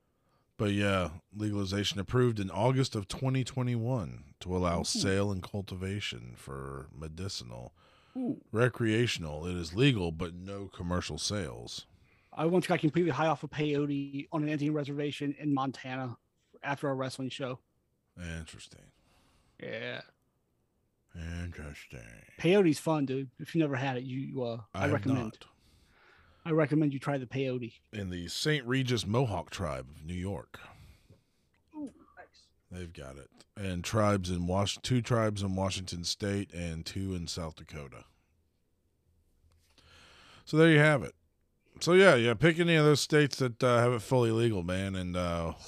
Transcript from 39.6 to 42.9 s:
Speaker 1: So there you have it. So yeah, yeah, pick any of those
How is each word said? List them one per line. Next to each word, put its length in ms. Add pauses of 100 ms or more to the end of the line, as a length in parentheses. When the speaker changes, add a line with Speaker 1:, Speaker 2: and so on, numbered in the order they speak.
Speaker 1:
So 120
there 140
you 80
have 240
it. 120 (640)
So 140
yeah, 200
yeah, 200
pick 240
any 160
of 100
those 160